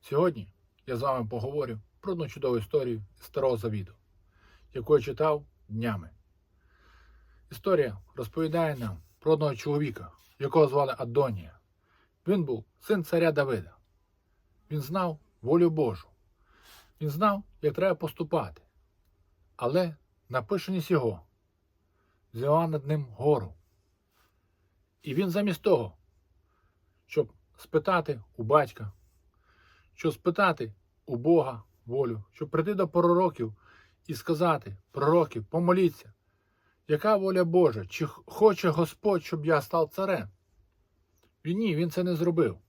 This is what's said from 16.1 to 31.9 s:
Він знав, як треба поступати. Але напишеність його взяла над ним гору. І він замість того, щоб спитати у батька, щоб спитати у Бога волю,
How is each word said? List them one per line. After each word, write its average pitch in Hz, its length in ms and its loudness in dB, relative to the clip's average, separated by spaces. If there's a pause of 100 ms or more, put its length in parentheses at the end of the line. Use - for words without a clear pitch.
Він 151 80 -2
знав, 202 340 0 (180)
як 151 140 0
треба 185 200 2
поступати. 151 680 -4 (960)
Але 156 400 -2 (340)
напишеність 165 640 -4
його 117 300 0 (1120)
взяла 147 340 2
над 147 200 -4
ним 147 180 -2
гору. 120 480 0 (1500)
І 143 120 -10
він 185 160 0
замість 196 320 -2
того, 131 360 2 (1080)
щоб - 280 -2 (240)
спитати 156 640 -2 (140)
у 117 80 -8
батька, 120 480 2 (1040)
щоб - 180 -2
спитати 165 600 0 (320)
у - 100 -6
Бога 131 480 2 (220)
волю, 117 380 -4 (100)